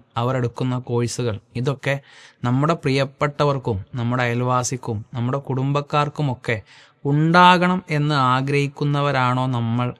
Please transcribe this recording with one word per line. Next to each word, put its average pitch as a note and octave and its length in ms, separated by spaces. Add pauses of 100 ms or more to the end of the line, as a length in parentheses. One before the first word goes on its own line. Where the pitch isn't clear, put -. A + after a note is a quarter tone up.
(180)
അവർ B2 180
എടുക്കുന്ന B2+ 440
കോഴ്സുകൾ, A#2+ 600 (160)
ഇതൊക്കെ C#3 400 (480)
നമ്മുടെ C3+ 300
പ്രിയപ്പെട്ടവർക്കും C#3 1040 (180)
നമ്മുടെ B2 280
അയൽവാസിക്കും B2 920
നമ്മുടെ B2 240
കുടുംബക്കാർക്കുമൊക്കെ C#3+ 1200 (480)
ഉണ്ടാകണം F3+ 840
എന്ന് D3+ 260
ആഗ്രഹിക്കുന്നവരാണോ C3+ 1300
നമ്മൾ A#2+ 420 (100)